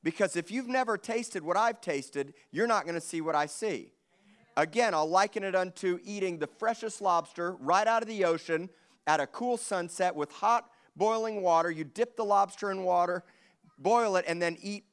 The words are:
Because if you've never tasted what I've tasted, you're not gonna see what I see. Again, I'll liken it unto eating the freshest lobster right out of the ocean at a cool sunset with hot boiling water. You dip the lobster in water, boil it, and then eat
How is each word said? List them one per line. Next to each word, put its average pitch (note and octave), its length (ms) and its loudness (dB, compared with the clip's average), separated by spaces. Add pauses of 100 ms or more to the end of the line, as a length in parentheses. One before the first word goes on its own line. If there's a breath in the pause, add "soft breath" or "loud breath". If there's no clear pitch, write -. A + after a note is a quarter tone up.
Because F3+ 340 0
if E3+ 160 -6
you've B3 160 -6
never A#3+ 300 -2
tasted A3+ 460 -6
what E3+ 120 -2
I've A3 260 0
tasted, C#3 520 -6 (180 soft breath)
you're G3+ 160 0
not G#3 180 2
gonna E3+ 140 -4
see D#3+ 220 -6
what D#3 140 -2
I D3 100 2
see. D#3+ 480 -6 (640 soft breath)
Again, F#3 360 2
I'll D#3 140 2
liken G3 360 2
it F#3+ 120 -2
unto F#3 480 0
eating F#3+ 360 -4
the D3 80 -2
freshest A3 520 -4
lobster F3 540 0
right F3 340 2
out A3+ 140 4
of A3+ 60 -8
the G#3 180 0
ocean E3 440 0 (380 soft breath)
at D3+ 120 2
a C#3+ 80 -2
cool B3 280 -4
sunset F3+ 600 -2
with D3 160 -4
hot A3+ 400 0 (240 soft breath)
boiling A3 460 0
water. E3+ 300 4
You D#3+ 120 -6
dip A3+ 340 -4
the A3+ 80 -2
lobster G3+ 460 2
in F#3+ 120 -4
water, F3 400 2 (540 soft breath)
boil G#3 380 4
it, F3+ 120 2
and E3+ 140 0
then E3+ 200 0
eat G3+ 320 -8